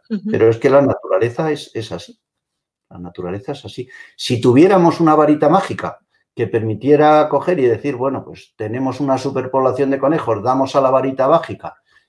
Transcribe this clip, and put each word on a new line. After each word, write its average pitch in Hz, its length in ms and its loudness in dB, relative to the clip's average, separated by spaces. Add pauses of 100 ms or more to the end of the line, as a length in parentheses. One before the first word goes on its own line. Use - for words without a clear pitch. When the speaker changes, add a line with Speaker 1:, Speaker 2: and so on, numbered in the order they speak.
Speaker 1:
Ujú. 208 200 -8
Speaker 2:
pero 113 200 2
es 113 80 0
que 135 120 0
la 139 120 6
naturaleza 123 680 -2
es, 143 220 -10
es 107 180 -10
así, 87 280 -16 (720)
la 90 100 -20
naturaleza 90 540 -10
es - 120 -16
así. - 240 -14 (260)
Si - 240 -4
tuviéramos 165 600 4
una 160 160 4
varita 151 340 2
mágica 151 500 -2 (360)
que 113 120 -2
permitiera 143 840 2
coger 143 300 -2
y 127 60 2
decir, 127 300 -2
bueno, 127 280 -4
pues - 320 -20
tenemos 127 440 -6
una 135 180 0
superpoblación 131 720 -2
de 135 100 -2
conejos, 135 440 -2
damos 135 320 -2
a 139 60 2
la 131 100 2
varita 135 360 0
mágica - 480 -2 (340)